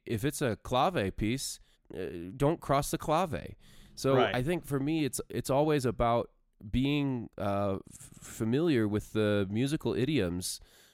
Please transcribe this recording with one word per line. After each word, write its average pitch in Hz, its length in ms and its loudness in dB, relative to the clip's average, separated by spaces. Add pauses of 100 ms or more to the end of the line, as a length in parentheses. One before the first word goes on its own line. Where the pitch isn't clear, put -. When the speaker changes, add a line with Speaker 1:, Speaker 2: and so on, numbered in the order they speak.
Speaker 1:
if 113 200 -2
it's - 160 -4
a 117 160 0
clave 127 580 0
piece, - 460 -4 (340)
uh, 87 400 -8
don't 139 240 2
cross 143 320 0
the 160 60 0
clave. 156 580 -2 (400)
So 135 200 4
Speaker 2:
Right. 113 200 4
Speaker 1:
I 123 80 0
think 165 220 -2
for 135 140 -2
me, 151 260 0
it's, - 240 -4
it's 117 200 -4
always 147 360 2
about 120 440 2 (420)
being, 135 680 0
uh, 101 380 0 (160)
f-, - 180 -20 (120)
familiar 120 680 2
with 104 260 -2
the 104 360 2
musical 127 440 0
idioms 98 640 0 (340)